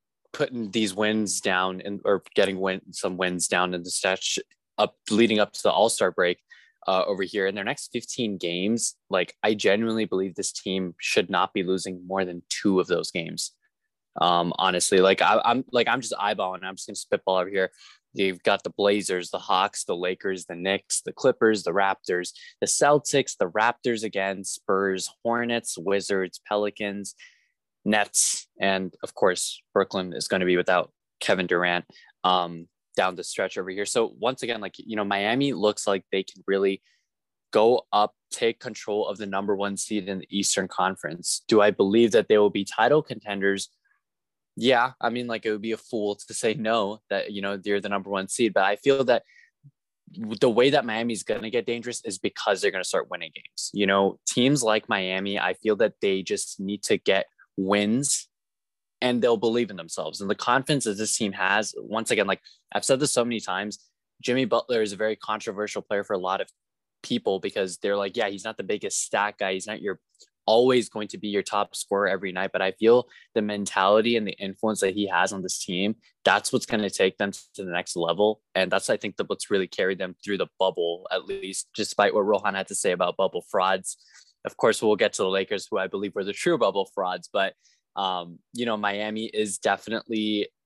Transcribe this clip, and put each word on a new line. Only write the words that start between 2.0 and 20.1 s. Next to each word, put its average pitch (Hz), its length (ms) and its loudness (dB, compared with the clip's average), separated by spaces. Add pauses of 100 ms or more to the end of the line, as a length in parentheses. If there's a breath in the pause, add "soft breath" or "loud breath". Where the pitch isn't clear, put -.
or 98 200 2 (100)
getting 95 260 2
win-, 95 220 -2 (100)
some 92 260 -6
wins 90 300 -2
down 90 280 0
in 87 80 -6
the 90 80 -10
stretch - 480 -2 (400)
up, 107 160 2 (160)
leading 110 280 4
up 104 140 0
to - 80 -12
the 101 100 4
All-Star 101 400 2
break, 90 280 0 (480 soft breath)
uh, 92 180 2
over 98 160 -2
here. 98 240 -2
In 98 80 0
their 101 100 -6
next 123 280 -6
fifteen 113 460 -4
games, 92 580 -2 (140)
like, 92 340 -2
I 107 100 2
genuinely 110 520 2
believe 95 280 -2
this - 180 -6
team 95 460 -4
should - 320 0
not 95 240 0
be 101 80 0
losing 90 460 -4
more 95 180 -2
than 87 240 -8
two 95 300 2
of 87 80 0
those 85 240 -2
games. 85 400 -8 (720)
Um, 87 360 4
honestly, 92 420 4
like, 95 220 6
I, 98 240 6
I'm, 120 260 2
like, 120 160 2
I'm 120 140 2
just - 120 -8
eyeballing, 95 500 -2
I'm 95 120 -10
just - 120 -14
gonna 104 80 -12
spitball 95 420 0
over 90 120 0
here. 95 220 0 (420 loud breath)
You've 95 300 0
got 101 200 2
the - 80 -6
Blazers, 101 580 0
the 95 100 -6
Hawks, 98 440 0
the 95 120 -4
Lakers, 92 500 -4